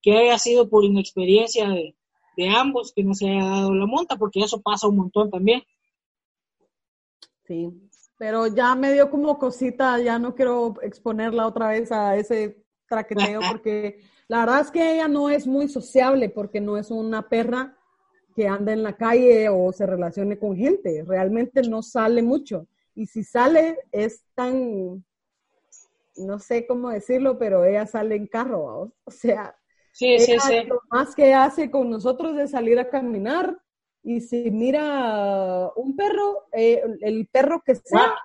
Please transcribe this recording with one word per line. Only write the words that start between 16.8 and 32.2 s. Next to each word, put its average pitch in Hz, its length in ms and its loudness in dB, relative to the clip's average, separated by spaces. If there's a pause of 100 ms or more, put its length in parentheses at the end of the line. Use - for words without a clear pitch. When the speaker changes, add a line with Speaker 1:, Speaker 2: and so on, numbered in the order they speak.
Speaker 2:
una 220 380 -6
perra 233 480 -2 (580)
que 214 120 0
anda 202 260 -2
en 220 100 -2
la 202 140 -6
calle 226 520 6
o 185 220 2
se 196 140 -4
relacione 190 540 -4
con 208 180 -4
gente, 208 500 -2
realmente 214 540 0
no 220 200 -2
sale 226 400 0
mucho, 233 460 -2 (280)
y 214 100 -10
si 220 180 -10
sale 320 540 2 (140)
es 214 320 -4 (100)
tan, 226 720 -6 (1120)
no 196 240 -10
sé 233 260 -4
cómo 247 240 -4
decirlo, 254 480 -2
pero 196 280 2
ella 208 200 2
sale 214 300 -4
en 208 120 -6
carro, 226 360 -6
¿va? 120 140 -10 (280)
O 233 60 -20
sea, 208 440 -4 (420)
Speaker 1:
Sí, 247 220 4
sí, 240 140 6
Speaker 2:
Ella 233 80 4
Speaker 1:
sí. 269 140 2 (120)
Speaker 2:
lo - 140 -2 (100)
más 262 240 -2
que 269 180 6
hace 277 380 2
con 262 180 0
nosotros 254 480 -4